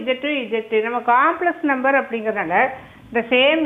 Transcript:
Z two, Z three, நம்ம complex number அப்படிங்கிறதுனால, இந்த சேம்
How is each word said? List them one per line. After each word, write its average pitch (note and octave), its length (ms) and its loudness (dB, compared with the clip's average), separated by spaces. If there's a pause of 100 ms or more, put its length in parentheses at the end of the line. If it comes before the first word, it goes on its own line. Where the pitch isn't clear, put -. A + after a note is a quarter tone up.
Z B3+ 160 -2
two, C#4+ 160 -4 (120)
Z A3 180 -4
three, A3 180 0
நம்ம A#3+ 240 -4
complex E4 560 2
number C4+ 320 2
அப்படிங்கிறதுனால, A3 600 -2 (500)
இந்த - 240 -4
சேம் C#4+ 380 4